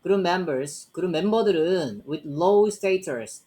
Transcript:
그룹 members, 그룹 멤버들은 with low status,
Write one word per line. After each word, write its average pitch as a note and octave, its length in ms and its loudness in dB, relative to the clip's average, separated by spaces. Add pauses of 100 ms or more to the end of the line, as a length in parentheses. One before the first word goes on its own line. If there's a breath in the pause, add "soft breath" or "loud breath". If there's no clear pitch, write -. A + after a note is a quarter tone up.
그룹 G3 180 2
members, E3+ 720 -2
그룹 F3 180 -4
멤버들은 E3+ 960 0
with D#3 180 -8
low F#3 420 4
status, F#3 800 -4